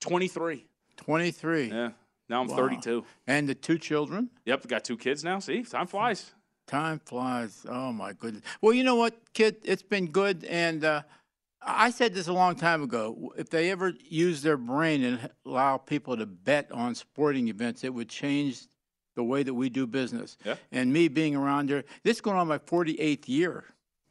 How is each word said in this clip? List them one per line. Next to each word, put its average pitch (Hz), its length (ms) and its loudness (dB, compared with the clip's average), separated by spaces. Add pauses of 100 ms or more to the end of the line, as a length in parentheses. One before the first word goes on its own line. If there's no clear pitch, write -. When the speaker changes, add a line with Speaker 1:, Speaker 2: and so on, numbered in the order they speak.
Speaker 1:
twenty-three. 165 640 -4 (320)
Speaker 2:
Twenty-three. 160 680 -2
Speaker 1:
Yeah. 113 240 -4 (360)
Now 120 140 0
I'm 127 60 -2
Speaker 2:
Wow. 127 80 -6
Speaker 1:
thirty-two. 123 500 0 (220)
Speaker 2:
And 143 200 2
the 135 80 -2
two 165 220 0
children? 156 540 -2 (140)
Speaker 1:
Yep, 120 220 -2
got 113 160 -2
two 120 140 -6
kids 139 260 -4
now. 180 140 -2
See, 190 260 -4
time 160 240 -6
flies. 214 440 -4 (340)
Speaker 2:
Time 156 400 -2
flies. 123 640 -6
Oh, 127 220 -6
my 101 220 -8
goodness. 107 280 -10 (200)
Well, 220 120 8
you 254 100 4
know 254 120 4
what, 233 180 4 (200)
kid? 220 300 4
It's 185 200 0
been 196 240 0
good. 185 380 0
And, 165 380 0
uh, 151 200 2 (600)
I 226 260 4
said 233 220 2
this 175 140 -6
a 180 60 0
long 180 220 4
time 160 280 2
ago. 113 300 -2
W-, - 240 -12
if 156 120 -8
they 165 220 2
ever 185 220 -2 (160)
use 165 320 2
their 151 160 4
brain 139 440 2
and 123 220 0
h-, 147 60 -8 (160)
allow 135 320 2
people 139 400 -4
to 110 80 -4
bet 107 480 0
on 120 200 -2
sporting 135 540 0
events, 113 380 -4
it 131 80 -4
would 120 160 -8
change 143 540 -2 (520)
the 123 80 -2
way 131 200 0
that 131 100 -4
we 127 160 0
do 127 180 0
business. 117 560 -4
Speaker 1:
Yeah. 110 120 -4 (180)
Speaker 2:
And 127 180 2
me 165 160 6
being 151 300 0
around 139 320 0
there, 143 160 -2 (180)
this 233 140 2
is - 40 -14
going 208 140 0
on 175 140 4
my 147 80 2
forty-eighth 156 720 0
year. 147 340 0 (480)